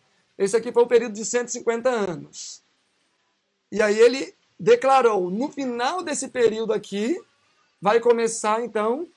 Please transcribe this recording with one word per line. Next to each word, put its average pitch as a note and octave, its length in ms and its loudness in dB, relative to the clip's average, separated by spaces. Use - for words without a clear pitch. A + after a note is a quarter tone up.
Esse G3 180 -2
aqui A3+ 160 -2
foi A#3 120 2
o A#3+ 40 2
período A#3 260 2
de G#3 120 -10
cento A#3+ 240 -4
e - 20 -10
cinquenta A#3 380 -2
anos. F3+ 720 -6
E G3 120 -4
aí G#3 180 2
ele B3 340 4
declarou, A#3 720 4
no A3+ 220 -4
final C4+ 500 -4
desse - 280 -6
período A3 420 0
aqui, G#3 500 -4
vai G#3+ 180 4
começar, A#3 640 0
então, A#3 540 -4